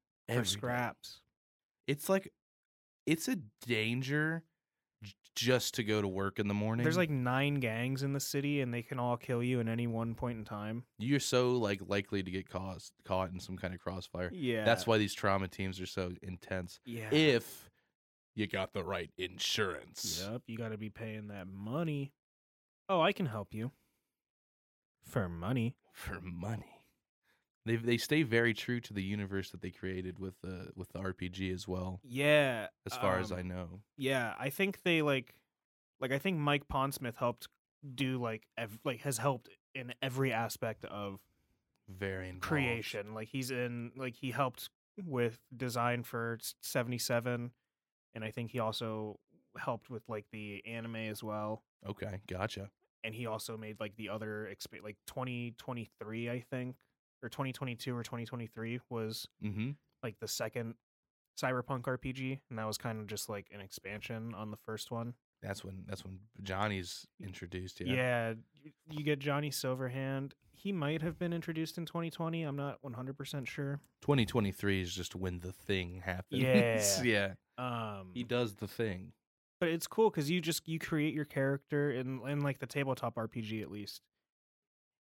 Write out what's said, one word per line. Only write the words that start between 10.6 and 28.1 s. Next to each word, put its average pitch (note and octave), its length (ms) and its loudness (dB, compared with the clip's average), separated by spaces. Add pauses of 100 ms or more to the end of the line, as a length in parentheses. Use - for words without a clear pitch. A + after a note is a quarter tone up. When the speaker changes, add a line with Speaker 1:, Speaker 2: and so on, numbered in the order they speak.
Speaker 2:
You're C3+ 200 4
so, B2+ 380 6
like, G2+ 300 4
likely G2+ 360 2
to F2+ 80 -6
get F#2 180 -2
cause-, F#2 440 -6 (120)
caught F#2 280 2
in F#2 80 -6
some F#2 160 -6
kind F2+ 160 -4
of F2 80 -10
crossfire. F2+ 540 -4
Speaker 1:
Yeah. A#2+ 300 0
Speaker 2:
That's A2 220 4
why A2+ 120 8
these G#2 160 4
trauma G2 340 2
teams F#2 320 -4
are F#2 60 -4
so F2+ 260 -2 (100)
intense. F#2 640 -6
Speaker 1:
Yeah. A#2 260 -8
Speaker 2:
If D3 600 4 (640)
you G#2+ 100 2
got F#2+ 280 -2
the F#2+ 100 -2
right F2+ 320 -2
insurance. F2+ 1120 -2
Speaker 1:
Yep, B2 160 -6
you A2+ 120 -6
gotta A2 200 -4
be G#2+ 120 -6
paying G#2+ 380 -8
that G2+ 200 -8
money. C#3 640 -2 (760)
Oh, F#3 120 4
I F3+ 120 6
can F#3+ 140 0
help G#2+ 280 -4
you. A2+ 180 -2 (1300)
For G2 260 0
money. A2 480 0 (160)
Speaker 2:
For - 280 -8
money. F#2 560 -6 (880)
They, A#2 100 4
they A#2 220 6
stay D#3 240 4